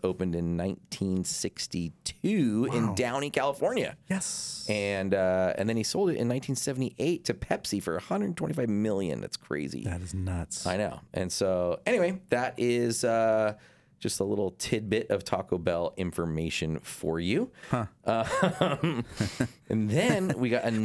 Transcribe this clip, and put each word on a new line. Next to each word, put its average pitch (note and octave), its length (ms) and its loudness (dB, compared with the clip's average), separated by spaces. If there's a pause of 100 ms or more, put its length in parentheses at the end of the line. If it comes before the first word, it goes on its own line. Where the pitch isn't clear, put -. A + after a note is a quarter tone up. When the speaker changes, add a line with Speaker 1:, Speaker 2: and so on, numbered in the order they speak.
Speaker 1:
opened F#2 320 0
in E2+ 200 0
nineteen F#2 680 -2
sixty-two A#2 1500 -2
in A2+ 140 2
Speaker 2:
Wow. F#2+ 80 0
Speaker 1:
Downey, C3 340 0
California. C#3+ 680 0 (120)
Speaker 2:
Yes. - 600 -4
Speaker 1:
And, G2+ 440 0
uh, F#2 440 4
and G2 100 0
then A2+ 100 0
he A2 60 0
sold F#3 260 0
it D3+ 80 0
in A#2 120 0
nineteen C3 260 -2
seventy-eight C3 720 -2
to A2+ 80 0
Pepsi - 500 -2
for - 140 -2
a - 40 -4
hundred G3 360 -2
twenty-five D3+ 320 0
million. G2 520 0
That's - 160 -8
crazy. C#2 460 -6
Speaker 2:
That F2 180 -4
is F2+ 120 -8
nuts. F#2 520 -4
Speaker 1:
I F#2 120 0
know. G#2 240 -2 (120)
And F2+ 180 -2
so, F2+ 540 0
anyway, F#3+ 440 2
that B2 280 2
is, A#2+ 460 2
uh, A2 520 4 (440)
just - 200 -2
a G2 40 2
little G2+ 340 0
tidbit G#2+ 540 0
of G2 120 2
Taco F#2 340 0
Bell E2+ 400 0
information E2 840 -2
for D#2+ 400 -4
you. B2+ 320 0 (180)
Speaker 2:
Huh. A#2 160 0 (200)
Speaker 1:
Um, C#3 1000 0 (340)
<laughs> - 320 -4
and A2 200 2
then F#3 480 4
we B2 120 2
got A#2+ 140 2
a A#2 80 2
Speaker 2:
Wait, - 20 2 (120)